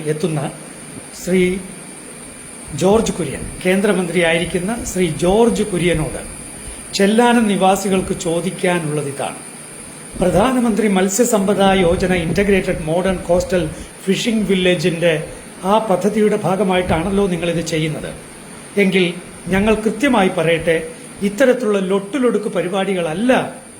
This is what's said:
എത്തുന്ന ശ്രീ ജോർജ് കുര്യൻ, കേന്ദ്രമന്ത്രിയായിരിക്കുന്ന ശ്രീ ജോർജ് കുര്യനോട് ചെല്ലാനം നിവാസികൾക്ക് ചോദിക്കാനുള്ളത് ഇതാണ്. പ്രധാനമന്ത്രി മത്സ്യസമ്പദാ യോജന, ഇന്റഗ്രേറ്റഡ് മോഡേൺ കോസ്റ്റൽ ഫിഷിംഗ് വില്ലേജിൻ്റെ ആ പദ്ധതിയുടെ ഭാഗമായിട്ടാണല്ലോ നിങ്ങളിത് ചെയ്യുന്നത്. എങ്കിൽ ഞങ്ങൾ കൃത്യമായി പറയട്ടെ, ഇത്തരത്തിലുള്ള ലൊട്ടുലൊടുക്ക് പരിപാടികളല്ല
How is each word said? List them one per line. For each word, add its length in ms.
എത്തുന്ന 320
ശ്രീ 200
ജോർജ് 420
കുര്യൻ, 260
കേന്ദ്രമന്ത്രിയായിരിക്കുന്ന 1040
ശ്രീ 220
ജോർജ് 400
കുര്യനോട് 580
ചെല്ലാനം 540
നിവാസികൾക്ക് 720
ചോദിക്കാനുള്ളത് 920
ഇതാണ്. 300
പ്രധാനമന്ത്രി 680
മത്സ്യസമ്പദാ 840
യോജന, 400
ഇന്റഗ്രേറ്റഡ് 760
മോഡേൺ 280
കോസ്റ്റൽ 360
ഫിഷിംഗ് 460
വില്ലേജിൻ്റെ 640
ആ 140
പദ്ധതിയുടെ 680
ഭാഗമായിട്ടാണല്ലോ 840
നിങ്ങളിത് 380
ചെയ്യുന്നത്. 460
എങ്കിൽ 280
ഞങ്ങൾ 280
കൃത്യമായി 600
പറയട്ടെ, 400
ഇത്തരത്തിലുള്ള 580
ലൊട്ടുലൊടുക്ക് 720
പരിപാടികളല്ല 840